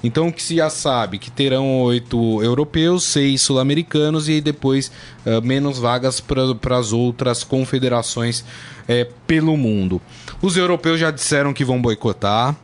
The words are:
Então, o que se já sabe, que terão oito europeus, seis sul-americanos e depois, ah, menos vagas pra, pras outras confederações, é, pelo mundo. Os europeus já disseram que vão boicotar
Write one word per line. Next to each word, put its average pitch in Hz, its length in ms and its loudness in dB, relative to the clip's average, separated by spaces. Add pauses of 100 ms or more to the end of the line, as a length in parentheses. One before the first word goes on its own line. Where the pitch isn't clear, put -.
Então, 156 240 0
o 165 40 -2
que - 100 -10
se 165 140 -2
já 156 140 2
sabe, 113 480 -2
que - 120 -14
terão 135 520 0
oito 120 600 2
europeus, 156 600 2
seis 139 400 0
sul-americanos 151 880 0
e 156 120 2
depois, 135 500 0 (360)
ah, 113 140 2
menos 135 380 0
vagas 123 420 0
pra, 131 340 0
pras 120 380 -2
outras 120 520 0
confederações, 123 1000 -2 (440)
é, 120 180 2 (200)
pelo 160 300 2
mundo. 101 440 0 (400)
Os 185 160 0
europeus 170 440 2
já 160 100 2
disseram 143 420 0
que 135 120 -2
vão 127 180 0
boicotar 113 800 0